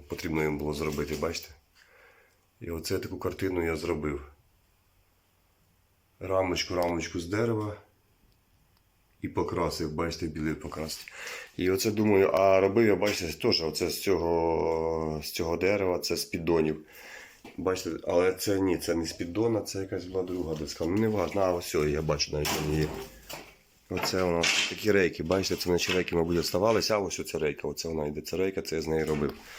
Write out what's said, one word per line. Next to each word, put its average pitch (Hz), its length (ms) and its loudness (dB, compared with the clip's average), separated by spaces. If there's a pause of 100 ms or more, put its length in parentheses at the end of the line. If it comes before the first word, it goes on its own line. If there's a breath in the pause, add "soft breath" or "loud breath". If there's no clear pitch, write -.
потрібно 78 340 -2
йому 76 160 0
було 73 140 -2
зробити, 76 420 -4
бачите. 80 340 -6 (1120 soft breath)
І 85 120 -10
оце 85 280 -4
таку - 180 -8
картину 90 480 -2
я 82 100 0
зробив. 76 560 -4 (1900)
Рамочку, 90 560 0
рамочку 87 440 -2
з 85 60 -6
дерева. 107 520 -2 (1500)
І 92 40 -4
покрасив, 85 680 -2
бачите, 82 340 -4
білий 78 260 -2
покрас. 76 520 -8 (520 loud breath)
І 90 120 2
оце 95 220 2
думаю, 104 360 6
а 95 320 6
робив 98 280 6
я, 101 80 6
бачите, 92 380 0
теж 107 280 2
оце 80 280 -2
з - 120 -6
цього, 80 1200 0
з - 80 -10
цього 85 260 -2
дерева, 92 420 2
це - 160 -2
з 78 100 -4
піддонів. 80 600 2 (720 loud breath)
Бачите, 90 400 -2 (100)
але 90 260 4
це 98 260 0
ні, 92 180 2
це 82 180 -2
не 82 100 0
з - 80 -6
піддона, 101 480 0
це - 180 -8
якась 95 260 -6
була 92 180 -2
друга 87 320 -4
доска. 78 300 -6
Ну, 90 120 2
не 110 100 4
важно, 98 340 0
а 92 120 4
ось, 87 220 -4
я 76 260 2
бачу, 76 300 -2
навіть 76 180 0 (120)
вони 76 180 0
є. 76 80 2 (1040 loud breath)
Оце 92 340 0
у 90 80 2
нас - 380 2
такі 101 220 0
рейки, 90 320 4
бачите, 90 380 0
це 90 80 -2
наче 87 240 2
рейки, 90 220 0
мабуть, 85 220 2
оставалися, 98 580 2
а - 20 2
ось 92 220 -2
оця 80 200 -4
рейка, 76 280 -2
оце 73 220 -6
вона 78 180 -2
йде, 76 140 -6
ця 82 160 -6
рейка, 95 240 0
це - 140 -6
я 80 60 -2
з 76 60 -4
неї 78 160 2
робив. 76 300 0 (260 loud breath)